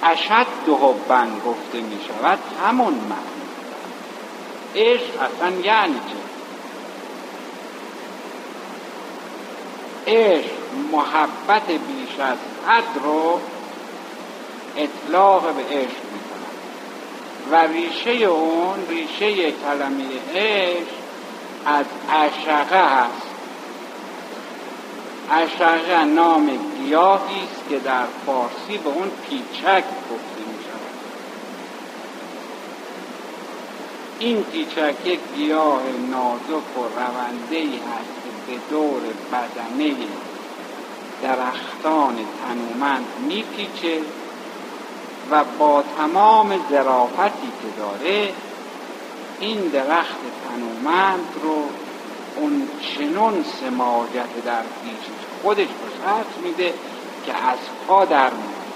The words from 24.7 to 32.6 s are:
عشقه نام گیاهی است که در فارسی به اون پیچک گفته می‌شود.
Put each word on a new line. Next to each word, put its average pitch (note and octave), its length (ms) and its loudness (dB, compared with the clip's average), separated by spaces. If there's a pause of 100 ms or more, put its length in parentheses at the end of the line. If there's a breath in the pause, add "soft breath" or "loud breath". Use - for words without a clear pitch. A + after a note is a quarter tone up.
عشقه E3 720 4
نام D#3 460 6 (280)
گیاهی F#3 640 4 (100)
است - 180 -10
که C#3+ 100 0
در B2+ 260 2 (200)
فارسی C3 520 -2
به D#3+ 120 -2
اون F3+ 220 -2 (180)
پیچک F3 540 2 (280)
گفته A2 360 -8
می‌شود. - 460 -10 (3250)